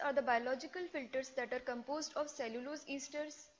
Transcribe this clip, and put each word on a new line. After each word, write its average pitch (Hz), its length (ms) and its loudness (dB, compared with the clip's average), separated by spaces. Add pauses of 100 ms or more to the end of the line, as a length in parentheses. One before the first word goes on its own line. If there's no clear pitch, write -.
are 277 80 4
the 269 80 8
biological 254 640 2 (100)
filters 262 360 0
that 240 220 0
are 247 80 2
composed 262 560 -2
of 302 140 2
cellulose 254 560 -4
esters. 294 600 -4 (120)